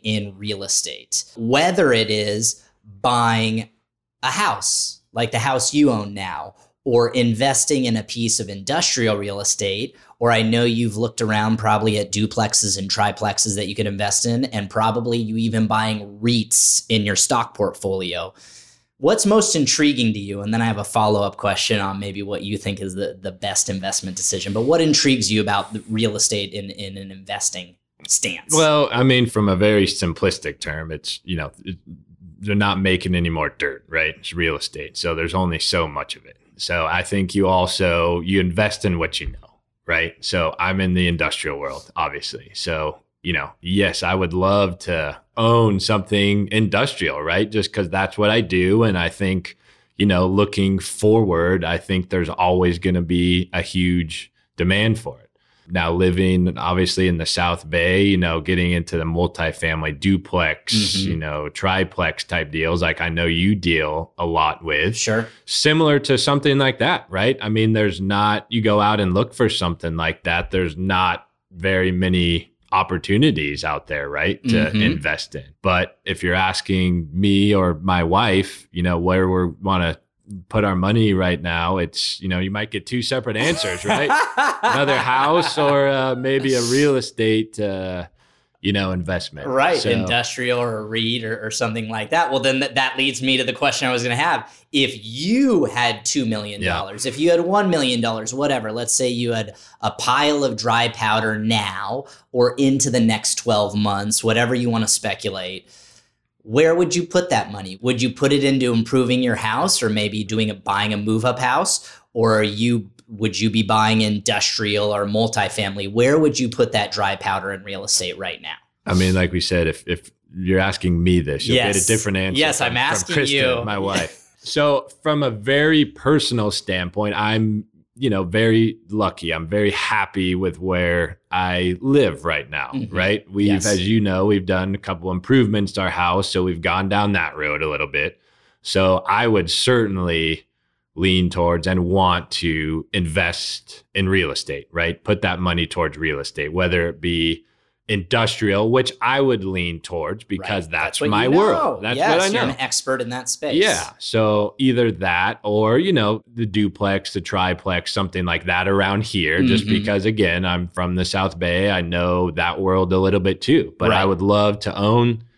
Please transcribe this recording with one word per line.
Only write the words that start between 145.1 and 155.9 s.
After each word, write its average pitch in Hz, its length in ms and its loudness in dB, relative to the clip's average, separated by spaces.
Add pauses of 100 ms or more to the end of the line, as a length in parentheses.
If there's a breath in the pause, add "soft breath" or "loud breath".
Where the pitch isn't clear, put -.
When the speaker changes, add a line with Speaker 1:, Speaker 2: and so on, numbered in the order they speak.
Speaker 2:
that 90 160 0
money 87 260 0
towards 80 320 -4
real 78 220 -2
estate, 73 340 -8
whether 87 340 0
it 78 140 -8
be 82 440 -2 (420)
industrial, 107 840 0
which 113 280 2
I 131 220 2
would 120 220 2
lean 87 360 -2
towards 87 440 -8
because 95 420 -4
Speaker 1:
Right. 78 60 -12
Speaker 2:
that's 80 120 -2
Speaker 1:
That's - 180 -4
what 147 100 0
Speaker 2:
my 107 140 2
Speaker 1:
you 127 60 2
Speaker 2:
world. 175 520 2
Speaker 1:
know. 107 40 -2
Speaker 2:
That's 123 100 -2
Speaker 1:
Yes, 139 120 2
Speaker 2:
what 170 120 4
I 190 80 2
know. 214 120 0
Speaker 1:
you're - 80 -2
an 135 100 -6
expert 131 400 -2
in 120 100 -6
that 123 200 -8
space. 147 320 -2
Speaker 2:
Yeah. 190 380 0
So 107 580 0
either 120 360 2
that 90 500 0
or, 107 340 2
you 185 160 2